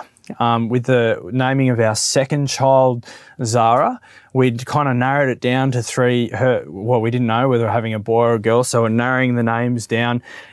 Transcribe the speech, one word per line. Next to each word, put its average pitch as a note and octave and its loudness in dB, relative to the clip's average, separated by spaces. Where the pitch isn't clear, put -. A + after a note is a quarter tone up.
um, A#2 0
with A#2+ -2
the A#2 2
naming C3 0
of A#2 0
our A2 2
second C#3 -2
child, C3 2
Zara, A#2+ 2
we'd B2+ 0
kinda C#3+ 0
narrowed C3 0
it A#2 -4
down C3 0
to B2 -2
three. B2 0
Her, A2 0
well, A2 -2
we A#2 0
didn't B2 0
know A#2+ 2
whether A#2 2
we're G#2+ -2
having A2+ -2
a G#2+ -4
boy A2+ 2
or A#2 2
a A2 0
girl, A2+ 2
so A#2+ 0
we're A2+ 2
narrowing B2 0
the A#2+ -2
names A#2 -2
down. A#2+ -2